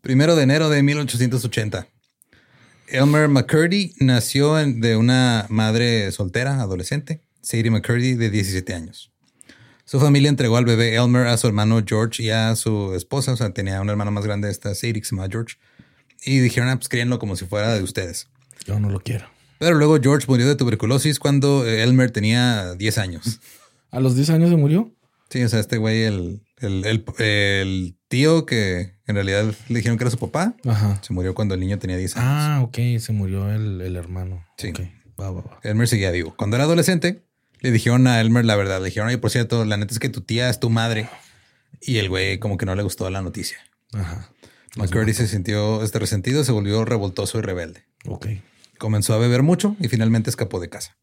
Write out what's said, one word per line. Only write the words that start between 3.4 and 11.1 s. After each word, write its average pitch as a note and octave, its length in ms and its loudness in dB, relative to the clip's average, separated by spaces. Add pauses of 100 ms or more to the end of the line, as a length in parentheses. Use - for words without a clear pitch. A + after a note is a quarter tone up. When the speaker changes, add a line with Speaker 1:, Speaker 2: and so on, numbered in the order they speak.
Speaker 1:
nació C#3 600 2
en, C#3 200 0
de A2+ 160 2
una A#2+ 540 2
madre A2 640 0
soltera, B2 500 -2
adolescente, A2 640 -6 (180)
Sadie A2+ 300 0
McCurdy, A#2+ 420 0
de A#2 160 0
diecisiete F#2+ 460 -2
años. - 360 -16 (760)
Su - 140 -2
familia C#3+ 300 6
entregó B2 280 2
al B2 80 4
bebé A#2 320 2
Elmer B2 280 4